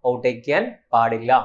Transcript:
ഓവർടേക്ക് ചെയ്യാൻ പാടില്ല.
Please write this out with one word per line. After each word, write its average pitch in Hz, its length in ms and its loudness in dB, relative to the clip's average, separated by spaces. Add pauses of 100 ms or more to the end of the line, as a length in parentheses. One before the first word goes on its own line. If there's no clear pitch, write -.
ഓവർടേക്ക് 123 400 -2
ചെയ്യാൻ 160 180 0 (300)
പാടില്ല. 117 380 0 (140)